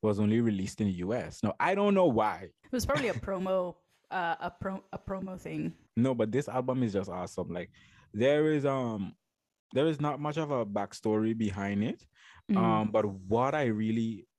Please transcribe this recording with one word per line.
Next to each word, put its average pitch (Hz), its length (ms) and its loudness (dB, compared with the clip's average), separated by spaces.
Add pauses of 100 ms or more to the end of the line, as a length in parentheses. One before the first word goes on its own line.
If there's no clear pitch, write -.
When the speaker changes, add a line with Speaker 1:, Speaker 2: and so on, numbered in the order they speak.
Speaker 1:
was 104 160 2
only 107 200 4
released 104 420 0
in 104 60 2
the 95 80 0
U 90 200 -2
S. 80 260 -6
Now, 104 180 0
I 175 140 2
don't 202 220 4
know 185 100 6
why. 107 440 2 (140)
Speaker 2:
It - 80 -12
was 247 140 -2
probably 277 220 0
a 180 60 0
promo, 185 640 -2 (180)
<laughs> - 180 -18
uh, 170 280 -2
a 175 120 -6
pro-, 190 400 -8
a - 80 -10
promo 190 400 -8
thing. 160 340 -6 (240)
Speaker 1:
No, 131 160 4
but 110 180 0
this 135 160 0
album 127 360 0
is 107 100 0
just 98 160 0
awesome. 90 400 -6
Like, 87 220 -6 (420)
there 147 380 4
is, 143 140 2
um, 117 500 -2 (560)
there 143 160 2
is 151 120 0
not 147 200 0
much 147 180 -4
of 151 140 -2
a 123 140 0
backstory 107 680 0
behind 101 480 -2
it. 196 220 -4 (460)
Speaker 2:
Mm-hmm. 196 60 4
Speaker 1:
Um, 110 340 4
but 107 140 2
what 104 500 0
I 147 100 2
really 110 600 -2 (120)